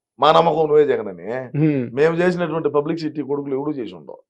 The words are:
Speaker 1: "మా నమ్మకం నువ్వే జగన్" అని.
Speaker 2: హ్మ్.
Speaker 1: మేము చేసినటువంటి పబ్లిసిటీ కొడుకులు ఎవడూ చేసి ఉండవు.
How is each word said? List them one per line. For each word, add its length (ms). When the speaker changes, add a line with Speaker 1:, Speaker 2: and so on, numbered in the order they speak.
Speaker 1:
"మా 120
నమ్మకం 360
నువ్వే 180
జగన్" 220
అని. 220
Speaker 2:
హ్మ్. 340
Speaker 1:
మేము 240
చేసినటువంటి 520
పబ్లిసిటీ 540
కొడుకులు 320
ఎవడూ 180
చేసి 220
ఉండవు. 240